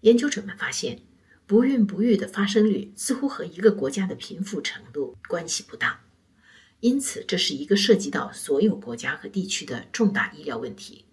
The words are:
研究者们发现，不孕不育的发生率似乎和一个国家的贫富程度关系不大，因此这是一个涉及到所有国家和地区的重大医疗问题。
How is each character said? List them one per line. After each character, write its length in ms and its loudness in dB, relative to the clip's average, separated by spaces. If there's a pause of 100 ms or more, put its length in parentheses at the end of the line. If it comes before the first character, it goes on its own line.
研 160 8
究 100 2
者 160 -2
们 140 -12
发 140 -6
现， 320 -8 (420)
不 200 6
孕 220 4
不 140 -4
育 160 4
的 100 -2
发 200 -2
生 200 4
率 300 -2
似 160 -4
乎 160 -2
和 160 -6
一 140 -14
个 120 6
国 200 -2
家 160 -4
的 80 -6
贫 280 -10
富 160 -6
程 320 -8
度 280 -6 (100)
关 180 -6
系 160 -6
不 140 -18
大， 260 -4 (800)
因 180 4
此 300 -6
这 80 0
是 160 0
一 140 -6
个 100 4
涉 180 6
及 160 -2
到 220 -4
所 300 0
有 120 4
国 220 -10
家 180 -6
和 140 -12
地 160 -4
区 220 -6
的 260 -10
重 180 2
大 220 -4
医 100 -20
疗 140 -6
问 180 -8
题。 380 -20